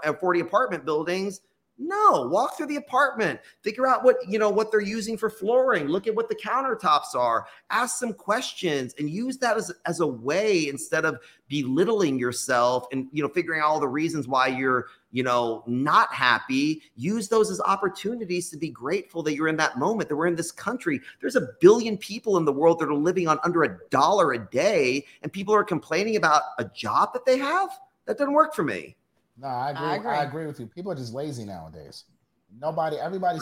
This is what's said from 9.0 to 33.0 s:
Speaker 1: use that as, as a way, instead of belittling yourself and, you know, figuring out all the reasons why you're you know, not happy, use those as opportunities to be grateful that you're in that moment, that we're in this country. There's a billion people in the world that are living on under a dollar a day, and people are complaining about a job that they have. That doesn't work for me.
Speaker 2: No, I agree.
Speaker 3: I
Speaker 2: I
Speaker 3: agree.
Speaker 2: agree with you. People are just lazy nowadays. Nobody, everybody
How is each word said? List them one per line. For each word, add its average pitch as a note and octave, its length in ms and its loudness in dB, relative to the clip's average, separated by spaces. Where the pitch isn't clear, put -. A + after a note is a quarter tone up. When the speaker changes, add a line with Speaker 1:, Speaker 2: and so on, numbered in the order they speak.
Speaker 1:
use A#3+ 300 -6
that A#3 180 2
as, F3+ 160 -4
as F3 140 -2
a D#3+ 60 4
way, D3+ 640 0
instead D#3 360 -2
of D#3 140 0
belittling D3 720 2
yourself B2 720 2
and, C3 180 -4
you D3 120 -4
know, C#3+ 60 0
figuring D#3+ 320 -2
out D3+ 80 2
all D#3 120 2
the C#3+ 80 0
reasons D3+ 400 -2
why C3 200 2
you're C3 380 0
you B2+ 100 -2
know, A#2+ 440 0
not D3 460 2
happy, C3+ 680 0
use G3 320 -4
those G#3+ 220 4
as F3+ 100 -6
opportunities G3 920 -2
to D#3+ 60 -16
be D3+ 140 -6
grateful D#3+ 520 -6
that D3+ 120 -2
you're D#3 140 0
in D#3+ 100 0
that D3 200 0
moment, F#3 300 0
that D3 80 -2
we're D#3+ 100 0
in F3 80 2
this E3 160 -4
country. F#3 500 -4
There's - 160 -2
a G3+ 120 2
billion A3 380 8
people G3+ 400 -2
in E3 60 2
the D3 80 2
world E3 280 4
that D#3 80 -2
are D3 60 0
living E3 340 0
on D3+ 160 4
under E3+ 180 2
a A2+ 160 -2
dollar D#3 420 4
a A#2+ 60 -2
day, C#3+ 540 2
and D3+ 100 -8
people G3 220 -2
are G3+ 100 4
complaining G3 520 -2
about D#3 260 4
a A#2 60 -2
job A#2 480 0
that - 120 -8
they B3+ 140 4
have. F4 320 -2
That A3 120 -4
doesn't C#4+ 140 0
work D4+ 220 4
for F#3 100 -2
me. F2+ 320 -6
Speaker 2:
No, C3+ 100 -10
I C3 220 -4
agree. D#3 160 -6
Speaker 3:
I F#3 60 -2
Speaker 2:
I - 40 -2
Speaker 3:
agree. G#3 200 -4
Speaker 2:
agree D3 300 -4
with C#3+ 120 -10
you. A#2+ 80 -10
People F3+ 260 -10
are D#3 40 -4
just A#2+ 180 -10
lazy C3+ 300 -8
nowadays. D#2+ 600 -16
Nobody, D#3+ 360 -4
everybody F3 440 -2